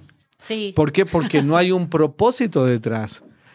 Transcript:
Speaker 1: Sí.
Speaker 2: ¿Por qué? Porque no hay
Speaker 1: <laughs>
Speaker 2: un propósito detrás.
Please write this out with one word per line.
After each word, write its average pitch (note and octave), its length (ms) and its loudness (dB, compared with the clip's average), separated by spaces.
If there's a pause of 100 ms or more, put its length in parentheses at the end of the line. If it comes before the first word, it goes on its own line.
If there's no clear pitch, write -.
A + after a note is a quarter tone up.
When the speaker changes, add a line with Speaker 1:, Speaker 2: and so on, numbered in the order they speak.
(360)
Speaker 1:
Sí. G#3+ 400 -8
Speaker 2:
¿Por D3+ 160 2
qué? F#3 140 2
Porque D#3 360 0
no D3+ 140 2
hay F3+ 160 4
Speaker 1:
<laughs> - 0 -
Speaker 2:
un F3+ 160 -2
propósito D#3+ 800 0
detrás. A2+ 580 -4 (300)